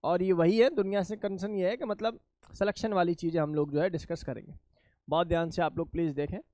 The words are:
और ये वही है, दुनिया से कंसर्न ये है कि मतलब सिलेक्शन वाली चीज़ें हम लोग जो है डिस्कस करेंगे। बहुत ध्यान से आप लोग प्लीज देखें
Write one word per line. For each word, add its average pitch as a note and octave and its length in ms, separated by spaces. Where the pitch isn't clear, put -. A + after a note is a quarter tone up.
और F3 200
ये F#3+ 100
वही F3 260
है, B3+ 120
दुनिया G3 320
से G3+ 140
कंसर्न G3+ 380
ये F#3 140
है A#3+ 80
कि C4+ 80
मतलब G#3+ 340
सिलेक्शन G#3 440
वाली F3 220
चीज़ें E3 260
हम D3+ 140
लोग D3 180
जो D3 80
है F#3+ 80
डिस्कस - 340
करेंगे। A2+ 300
बहुत E3 200
ध्यान E3 220
से E3+ 120
आप D#3+ 160
लोग E3 140
प्लीज E3 220
देखें C#3+ 240